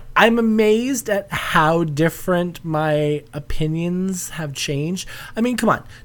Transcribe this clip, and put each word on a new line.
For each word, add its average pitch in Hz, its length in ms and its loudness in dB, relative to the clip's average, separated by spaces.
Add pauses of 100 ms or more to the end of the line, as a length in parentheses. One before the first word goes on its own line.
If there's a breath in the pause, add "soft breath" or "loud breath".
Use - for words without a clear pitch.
(160)
I'm 233 240 6
amazed 226 720 2
at 196 220 -2
how 165 520 2
different 165 800 0
my 151 600 0 (100)
opinions 175 1000 -2
have 151 220 -6
changed. 156 540 -4 (280 loud breath)
I 220 60 0
mean, 247 160 0
come 220 120 2
on, 127 140 0 (220 loud breath)